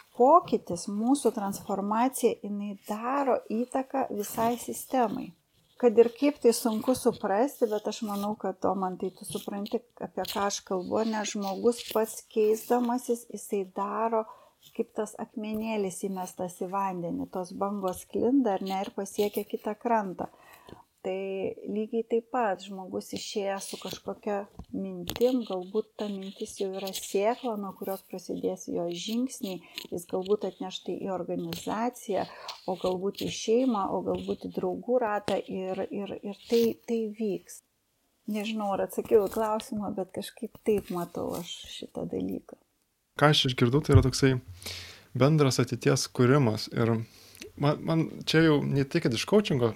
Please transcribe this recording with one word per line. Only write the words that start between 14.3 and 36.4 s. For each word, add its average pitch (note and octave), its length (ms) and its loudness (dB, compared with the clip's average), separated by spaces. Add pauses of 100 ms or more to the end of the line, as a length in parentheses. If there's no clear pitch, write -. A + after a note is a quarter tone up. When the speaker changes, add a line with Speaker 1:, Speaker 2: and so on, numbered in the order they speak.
Speaker 1:
kaip - 260 -6
tas G#3+ 240 -4
akmenėlis G#3+ 840 -4
įmestas F#3 580 -6
į F#3 80 -4
vandenį, F3+ 640 -4
tos F3+ 200 -4
bangos G3 520 -4
sklinda, A3+ 560 2
ar - 20 -8
ne, F#3+ 160 -2
ir G3+ 160 -4
pasiekia G#3 480 -2
kitą G#3+ 320 -6
krantą. G#3 560 -2 (680)
Tai F#3+ 640 -4
lygiai A3 420 -2
taip A#3 240 0
pat G3+ 320 0
žmogus G3 480 -8
išėjęs G3 640 -6
su G#3 80 -8
kažkokia G3 560 -6 (320)
mintim, F#3+ 760 -2
galbūt G3 520 -4
ta G#3 120 -6
mintis G3 480 -8
jau G3 160 -4
yra F#3+ 240 -6
sėkla, A3 640 0
nuo G3 160 -8
kurios - 320 -6
prasidės F#3 640 -6
jo F3+ 220 -2
žingsniai, G3 720 -4 (200)
jis F3+ 220 -8
galbūt F#3+ 400 -2
atneš F#3 380 -8
tai F#3 160 -6
į G3+ 100 -6
organizaciją, F3+ 1160 -4 (340)
o F#3 160 -4
galbūt F#3 480 -4
į E3+ 80 -4
šeimą, A3+ 560 2
o F3+ 160 -2
galbūt F#3+ 400 -2
į F3+ 80 -8
draugų F#3 480 0
ratą G#3 400 0
ir, F#3+ 460 -6
ir, G3 300 -6
ir - 260 -10